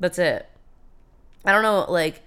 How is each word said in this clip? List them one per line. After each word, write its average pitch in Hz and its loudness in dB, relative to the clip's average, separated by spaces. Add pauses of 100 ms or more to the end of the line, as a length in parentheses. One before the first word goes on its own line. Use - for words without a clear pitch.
That's 180 -4
it. 147 -2 (920)
I 196 2
don't 214 4
know, 208 2
like, 160 -2